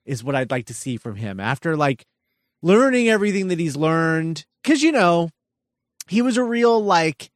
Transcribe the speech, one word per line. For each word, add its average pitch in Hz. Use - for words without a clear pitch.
is 117
what 139
I'd 131
like 127
to 120
see 123
from 107
him 101
after, 131
like, 143
learning 240
everything 202
that 180
he's 160
learned. 160
'Cause, 285
you 320
know, 175
he 220
was 247
a 254
real, 233
like, 170